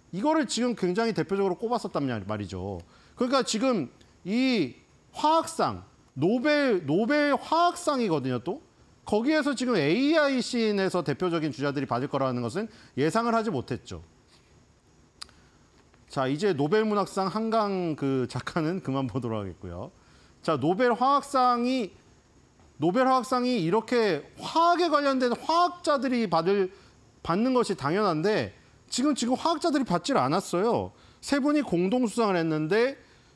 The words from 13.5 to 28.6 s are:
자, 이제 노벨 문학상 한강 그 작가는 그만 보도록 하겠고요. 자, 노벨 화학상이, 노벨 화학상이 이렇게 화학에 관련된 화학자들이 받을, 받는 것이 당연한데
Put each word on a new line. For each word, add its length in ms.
자, 200
이제 260
노벨 320
문학상 400
한강 680
그 340
작가는 540
그만 240
보도록 320
하겠고요. 500
자, 140
노벨 360
화학상이, 960
노벨 300
화학상이 560
이렇게 760
화학에 520
관련된 440
화학자들이 960
받을, 420
받는 320
것이 180
당연한데 800